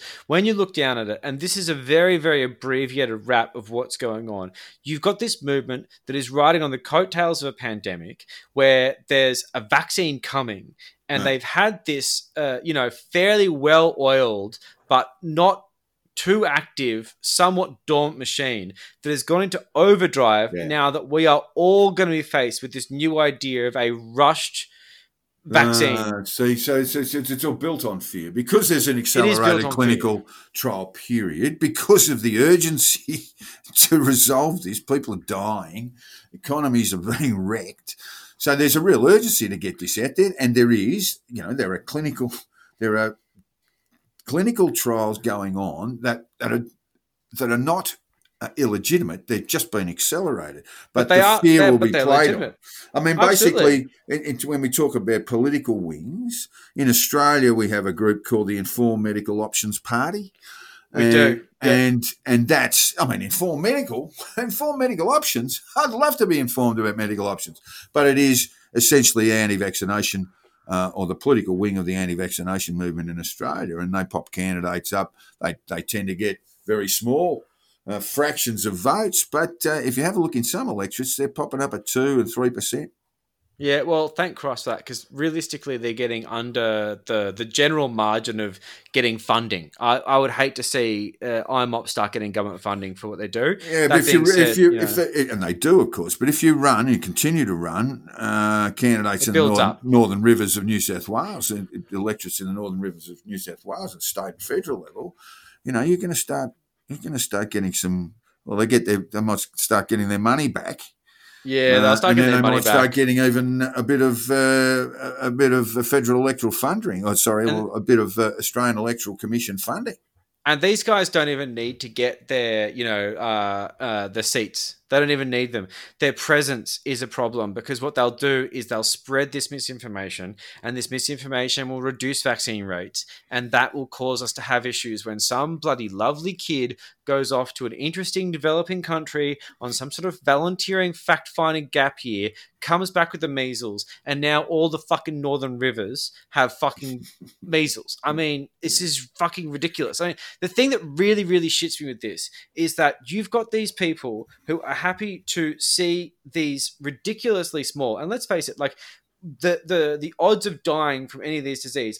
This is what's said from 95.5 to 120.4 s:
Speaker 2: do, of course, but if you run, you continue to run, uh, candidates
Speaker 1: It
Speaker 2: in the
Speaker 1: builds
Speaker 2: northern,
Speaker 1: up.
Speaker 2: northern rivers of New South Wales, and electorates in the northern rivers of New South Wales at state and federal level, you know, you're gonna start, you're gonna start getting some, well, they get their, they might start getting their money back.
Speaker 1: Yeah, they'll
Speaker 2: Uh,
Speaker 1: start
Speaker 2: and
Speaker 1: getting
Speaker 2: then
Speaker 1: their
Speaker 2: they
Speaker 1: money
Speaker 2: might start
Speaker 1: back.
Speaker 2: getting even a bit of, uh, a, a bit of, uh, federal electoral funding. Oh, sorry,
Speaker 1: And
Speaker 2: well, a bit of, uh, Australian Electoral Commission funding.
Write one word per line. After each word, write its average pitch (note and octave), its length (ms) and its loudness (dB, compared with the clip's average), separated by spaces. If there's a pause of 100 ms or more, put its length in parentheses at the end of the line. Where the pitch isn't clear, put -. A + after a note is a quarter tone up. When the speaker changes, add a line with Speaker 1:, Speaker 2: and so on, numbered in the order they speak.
Speaker 2:
do, D#3 260 6
of A2 100 2
course, E2+ 260 -6
but C3 120 0
if D3 140 0
you D#3+ 100 6
run, C3+ 360 4
you A#2+ 100 4
continue D3 480 0
to F#2+ 80 -2
run, F#2 520 -4 (120)
uh, G#2+ 540 0
candidates G#2 500 2
Speaker 1:
It - 60 0
Speaker 2:
in G#2+ 40 -2
the D#3+ 60 4
Speaker 1:
builds B2+ 200 4
Speaker 2:
northern, G#2 180 6
Speaker 1:
up. - 80 -20
Speaker 2:
northern A2+ 380 4
rivers A2 360 4
of G2 60 -4
New G#2 160 0
South F2+ 280 -4
Wales, C#3 420 -6
and G#2 160 -8 (260)
electorates G2+ 500 -6
in F#2+ 60 -8
the F#2+ 40 -6
northern G2 280 -8
rivers F2 280 -10
of F2 160 -20
New G2+ 140 -12
South F2 260 -14
Wales G#2 300 -10
at - 80 -14
state F#2 320 -8
and - 80 -18
federal C3 400 -4
level, A#2 340 -16 (480)
you C3 80 -6
know, A#2 80 0
you're E3+ 160 2
gonna F3 180 -4
start, C3+ 360 -4 (380)
you're C#3 100 -12
gonna C#3+ 200 -10
start G#2+ 320 -4
getting F#2+ 220 -2
some, F2+ 440 -4 (280)
well, G#2 140 -4
they A2 80 4
get A#2 180 4
their, G2 260 0
they G#2+ 120 -4
might G#2+ 180 -2 (160)
start G2+ 320 0
getting G#2 220 0
their G2+ 80 0
money B2+ 300 0
back. - 340 -8 (640)
Speaker 1:
Yeah, C3 340 4
they'll B2+ 140 6
Speaker 2:
Uh, C3 40 6
Speaker 1:
start - 140 2
Speaker 2:
and A#2 60 6
Speaker 1:
getting B2+ 160 6
Speaker 2:
then - 0 -
Speaker 1:
their B2 100 4
Speaker 2:
they - 0 -
Speaker 1:
money A#2 140 4
Speaker 2:
might A#2 80 2
start A#2 240 6
Speaker 1:
back. B2 60 -2
Speaker 2:
getting B2+ 240 4
even B2+ 440 2 (140)
a B2+ 80 -2
bit C3 180 4
of, A#2+ 300 2
uh, - 20 4
a, C3 960 2
a - 20 0
bit B2+ 220 6
of, A#2 240 2
uh, B2 80 0
federal B2 360 2
electoral B2+ 320 0
funding. C3+ 540 -2
Oh, G#2 80 2
sorry, A2 340 2
Speaker 1:
And A2 80 0 (120)
Speaker 2:
well, F#2 80 -10
a A2 40 -4
bit A2+ 200 4
of, G2+ 180 -2
uh, G#2+ 180 0
Australian A#2 420 -2
Electoral A2+ 380 -6
Commission A2+ 400 -6
funding. F3+ 380 -6 (500)